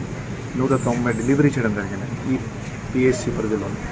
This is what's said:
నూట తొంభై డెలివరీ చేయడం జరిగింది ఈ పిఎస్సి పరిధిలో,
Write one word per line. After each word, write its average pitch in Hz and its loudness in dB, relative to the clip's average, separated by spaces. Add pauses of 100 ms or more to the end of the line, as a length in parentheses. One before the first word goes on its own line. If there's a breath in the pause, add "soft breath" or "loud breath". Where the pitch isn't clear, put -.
(560)
నూట 127 2
తొంభై 123 2
డెలివరీ 131 4
చేయడం 117 2
జరిగింది 101 -4
ఈ 127 0 (560)
పిఎస్సి 127 4
పరిధిలో, 107 0 (240)